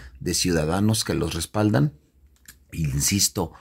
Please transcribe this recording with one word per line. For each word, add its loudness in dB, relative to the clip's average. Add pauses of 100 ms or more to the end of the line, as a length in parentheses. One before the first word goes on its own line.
(220)
de -2
ciudadanos 2
que -2
los -2
respaldan, 0 (800)
insisto, -2